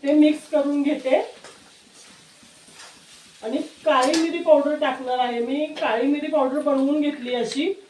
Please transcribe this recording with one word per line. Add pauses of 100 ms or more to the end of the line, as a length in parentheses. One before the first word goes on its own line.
ते
मिक्स
करून
घेते. (2250)
आणि (260)
काळी
मिरी
पावडर
टाकणार
आहे
मी. (160)
काळी
मिरी
पावडर
बनवून
घेतली
अशी (180)